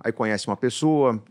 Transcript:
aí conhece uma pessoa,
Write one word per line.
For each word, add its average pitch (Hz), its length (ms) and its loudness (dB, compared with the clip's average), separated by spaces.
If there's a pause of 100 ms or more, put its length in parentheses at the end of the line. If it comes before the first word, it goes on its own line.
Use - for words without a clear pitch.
aí 117 80 -4
conhece 110 380 -2
uma 101 80 -2
pessoa, 131 760 0